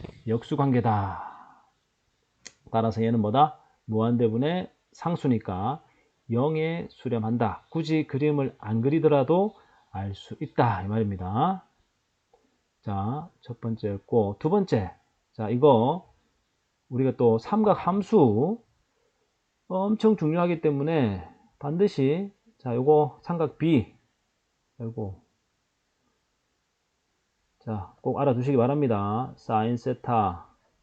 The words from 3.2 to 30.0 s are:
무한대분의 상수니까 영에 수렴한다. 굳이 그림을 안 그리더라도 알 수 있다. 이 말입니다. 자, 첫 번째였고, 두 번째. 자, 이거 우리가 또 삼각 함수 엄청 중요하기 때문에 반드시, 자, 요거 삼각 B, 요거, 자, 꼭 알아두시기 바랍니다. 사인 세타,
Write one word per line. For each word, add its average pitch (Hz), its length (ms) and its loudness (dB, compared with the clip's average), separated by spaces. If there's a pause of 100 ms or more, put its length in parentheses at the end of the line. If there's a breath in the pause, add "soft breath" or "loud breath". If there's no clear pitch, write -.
무한대분의 120 880 0 (220)
상수니까 123 920 -4 (480 soft breath)
영에 156 600 -2
수렴한다. 113 800 -4
굳이 156 340 -2
그림을 143 540 -2
안 113 220 -4
그리더라도 151 760 2 (360 soft breath)
알 101 220 -8
수 - 260 -16
있다. 113 440 -2
이 98 40 -6
말입니다. 107 800 -2 (1160)
자, 113 460 -6 (140)
첫 - 180 -14
번째였고, 107 800 -2
두 156 140 -2
번째. 147 400 0 (420)
자, 104 160 -6
이거 127 640 4 (760)
우리가 127 280 -2
또 113 220 4
삼각 208 480 0
함수 180 760 2 (1080)
엄청 208 480 2
중요하기 170 460 0
때문에 139 640 0 (300)
반드시, 170 720 0 (280)
자, 123 160 -4
요거 143 480 2
삼각 165 340 -4
B, 151 380 0 (840)
요거, 113 400 -10 (2500)
자, 107 440 -10
꼭 131 180 -4
알아두시기 135 360 0
바랍니다. 120 800 0
사인 113 400 -2
세타, 117 720 -2 (360)